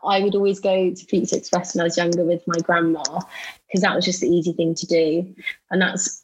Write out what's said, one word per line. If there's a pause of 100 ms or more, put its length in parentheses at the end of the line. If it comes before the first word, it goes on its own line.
I
would
always
go
to
Pizza
Express
when
I
was
younger
with
my
grandma
'cause
that
was
just
the
easy
thing
to
do. (380)
And
that's